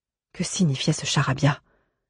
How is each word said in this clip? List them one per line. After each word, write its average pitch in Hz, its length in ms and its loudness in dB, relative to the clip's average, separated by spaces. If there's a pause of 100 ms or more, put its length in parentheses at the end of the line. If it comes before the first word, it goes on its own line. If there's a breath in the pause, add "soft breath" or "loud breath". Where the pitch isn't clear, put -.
(340)
Que 180 100 -6
signifiait 156 480 0
ce - 140 -4
charabia ? 139 560 0 (480)